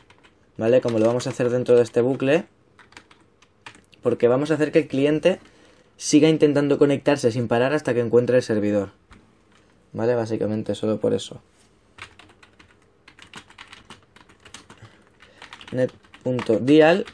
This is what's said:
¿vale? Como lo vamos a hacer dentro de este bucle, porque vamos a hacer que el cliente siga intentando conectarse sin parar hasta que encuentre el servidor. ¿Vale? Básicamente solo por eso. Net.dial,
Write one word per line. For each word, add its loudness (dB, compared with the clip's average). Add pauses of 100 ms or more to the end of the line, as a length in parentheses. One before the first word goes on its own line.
(560)
¿vale? 2
Como -4
lo 2
vamos -2
a -8
hacer -4
dentro 0
de 4
este -2
bucle, -2 (1600)
porque -2
vamos 0
a 0
hacer -2
que 4
el -4
cliente 0 (580)
siga 4
intentando 2
conectarse 2
sin -4
parar 0
hasta -2
que -2
encuentre 2
el 2
servidor. -2 (1040)
¿Vale? -2
Básicamente -4
solo -4
por -2
eso. -10 (4000)
Net.dial, 0